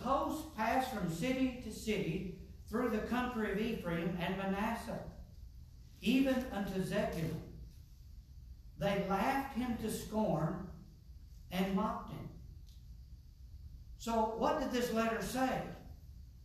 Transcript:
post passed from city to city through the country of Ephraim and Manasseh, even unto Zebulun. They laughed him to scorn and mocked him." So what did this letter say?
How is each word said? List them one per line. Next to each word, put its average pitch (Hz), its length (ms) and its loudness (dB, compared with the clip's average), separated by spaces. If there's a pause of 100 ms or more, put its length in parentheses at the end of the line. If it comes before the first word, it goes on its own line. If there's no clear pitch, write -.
post 294 540 0
passed 247 380 4
from 180 160 0
city 262 540 2
to 220 80 -6
city 185 680 0 (280)
through 233 220 2
the 214 100 2
country 226 520 2
of 190 80 2
Ephraim 175 600 2
and 190 160 0
Manasseh, 196 640 0 (1040)
even 262 500 6
unto 190 320 0
Zebulun. 165 580 2 (1400)
They 196 300 4
laughed 262 480 2
him 233 220 0
to 220 140 -2
scorn 190 760 2 (840)
and 190 240 2
mocked - 340 0
him." - 200 -8 (1700)
So 226 380 4
what 302 220 4
did 262 120 0
this 240 200 2
letter 226 300 2
say? 262 400 2 (840)